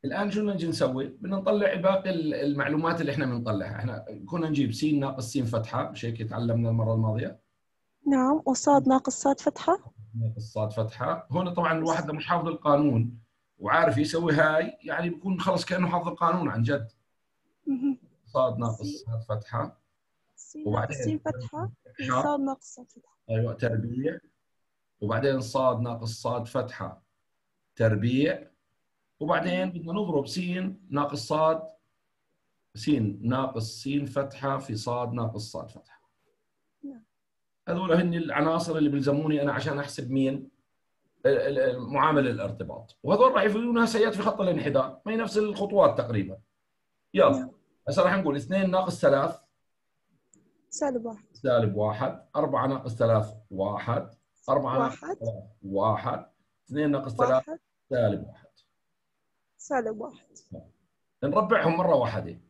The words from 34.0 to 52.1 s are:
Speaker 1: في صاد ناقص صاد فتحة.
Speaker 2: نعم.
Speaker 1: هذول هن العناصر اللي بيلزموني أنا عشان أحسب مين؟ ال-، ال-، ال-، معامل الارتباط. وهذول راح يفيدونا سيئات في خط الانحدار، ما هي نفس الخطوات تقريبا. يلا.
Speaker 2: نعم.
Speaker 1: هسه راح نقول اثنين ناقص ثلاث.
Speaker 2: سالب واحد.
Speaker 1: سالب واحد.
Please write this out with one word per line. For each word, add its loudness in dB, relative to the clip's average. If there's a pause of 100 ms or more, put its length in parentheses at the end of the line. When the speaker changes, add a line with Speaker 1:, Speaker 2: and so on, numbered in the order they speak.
Speaker 1:
في -8
صاد -4
ناقص -6
صاد -12
فتحة. -20 (760)
Speaker 2:
نعم. -16 (640)
Speaker 1:
هذول 0
هن 4
العناصر 0
اللي 4
بيلزموني 2
أنا 0
عشان -2
أحسب -8
مين؟ -2 (760)
ال-، 6
ال-، 0
ال-، 0
معامل 4
الارتباط. -6
وهذول 6
راح 4
يفيدونا 2
سيئات 2
في -4
خط 0
الانحدار، 0
ما -4
هي 0
نفس 0
الخطوات 4
تقريبا. -2 (760)
يلا. 8
Speaker 2:
نعم. 0 (380)
Speaker 1:
هسه 2
راح 4
نقول 0
اثنين 0
ناقص 0
ثلاث. 4 (1300)
Speaker 2:
سالب -4
واحد. -12
Speaker 1:
سالب 2
واحد. -2 (120)